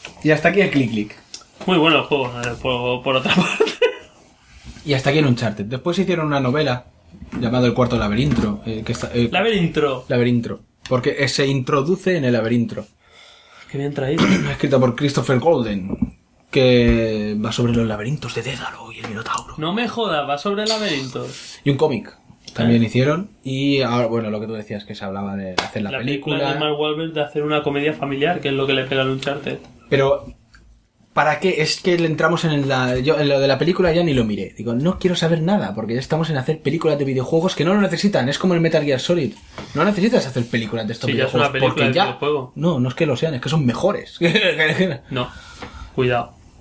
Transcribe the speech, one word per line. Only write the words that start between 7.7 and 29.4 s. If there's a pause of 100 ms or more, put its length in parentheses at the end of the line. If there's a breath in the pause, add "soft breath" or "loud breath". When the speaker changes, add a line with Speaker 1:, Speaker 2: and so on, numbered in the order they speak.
Speaker 1:
Cuarto
Laberinto,
eh,
que
está,
eh,
Speaker 2:
Laberinto.
Speaker 1:
Laberinto. (280)
Porque,
eh,
se
introduce
en
el
laberinto. (840 loud breath)
Speaker 2:
Qué
bien
traído.
Speaker 1:
<clears throat>
Escrita
por
Christopher
Golden, (340)
que
va
sobre
los
laberintos
de
Dédalo
y
el
Minotauro.
Speaker 2:
No
me
jodas,
va
sobre
laberintos.
Speaker 1:
Y
un
cómic (380)
también
Speaker 2:
¿Eh?
Speaker 1:
hicieron. (140)
Y
ahora,
bueno,
lo
que
tú
decías,
que
se
hablaba
de
hacer
la
Speaker 2:
La
Speaker 1:
película.
Speaker 2:
película
de
Mark
Wahlberg
de
hacer
una
comedia
familiar,
que
es
lo
que
le
pega
al
Uncharted. (300)